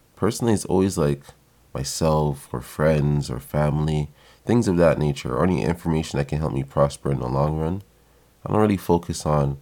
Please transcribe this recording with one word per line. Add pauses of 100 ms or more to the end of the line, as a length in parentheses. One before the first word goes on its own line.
(140)
personally,
it's
always,
like, (500)
myself
or
friends
or
family, (340)
things
of
that
nature,
or
any
information
that
can
help
me
prosper
in
the
long
run. (640)
I
don't
really
focus
on